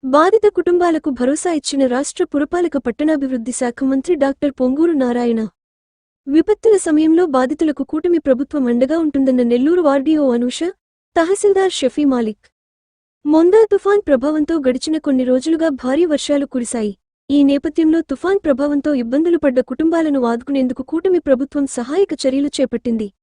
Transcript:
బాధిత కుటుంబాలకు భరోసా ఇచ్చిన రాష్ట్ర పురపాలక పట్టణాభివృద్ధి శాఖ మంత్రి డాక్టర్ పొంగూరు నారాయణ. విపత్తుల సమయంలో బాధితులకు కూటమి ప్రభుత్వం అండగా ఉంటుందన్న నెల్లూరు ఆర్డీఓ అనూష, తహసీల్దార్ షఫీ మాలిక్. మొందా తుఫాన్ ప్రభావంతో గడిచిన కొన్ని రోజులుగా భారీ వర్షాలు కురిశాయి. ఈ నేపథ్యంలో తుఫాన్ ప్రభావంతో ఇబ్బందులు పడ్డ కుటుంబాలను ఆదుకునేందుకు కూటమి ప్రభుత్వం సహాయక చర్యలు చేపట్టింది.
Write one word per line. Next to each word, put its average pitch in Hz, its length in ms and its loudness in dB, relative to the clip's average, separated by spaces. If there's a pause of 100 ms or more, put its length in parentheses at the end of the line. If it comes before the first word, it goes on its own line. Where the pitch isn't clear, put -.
బాధిత 320 440 2
కుటుంబాలకు 349 640 0
భరోసా 269 420 -2
ఇచ్చిన 277 340 -2
రాష్ట్ర 254 380 -2
పురపాలక 302 540 -2
పట్టణాభివృద్ధి 262 760 -2
శాఖ 240 320 -6
మంత్రి 269 320 0
డాక్టర్ 277 360 -2
పొంగూరు 269 400 0
నారాయణ. 240 560 0 (800)
విపత్తుల 403 500 2
సమయంలో 320 480 2
బాధితులకు 277 580 -2
కూటమి 330 340 -2
ప్రభుత్వం 277 500 0
అండగా 254 320 0
ఉంటుందన్న 269 440 0
నెల్లూరు 262 380 2
ఆర్డీఓ 285 520 2
అనూష, 247 300 -2 (540)
తహసీల్దార్ 381 540 2
షఫీ 285 340 -2
మాలిక్. 240 460 -2 (760)
మొందా 349 460 4
తుఫాన్ 403 360 2
ప్రభావంతో 302 600 0
గడిచిన 285 280 -2
కొన్ని 269 260 0
రోజులుగా 311 460 0
భారీ 269 360 0
వర్షాలు 285 400 -2
కురిశాయి. 226 520 -6 (340)
ఈ 285 120 4
నేపథ్యంలో 311 580 2
తుఫాన్ 349 440 -2
ప్రభావంతో 294 480 0
ఇబ్బందులు 285 440 0
పడ్డ 262 220 0
కుటుంబాలను 302 680 -2
ఆదుకునేందుకు 254 580 -4
కూటమి 339 360 -2
ప్రభుత్వం 277 480 -6
సహాయక 294 460 -4 (140)
చర్యలు 277 200 -2 (140)
చేపట్టింది. 226 500 -6 (120)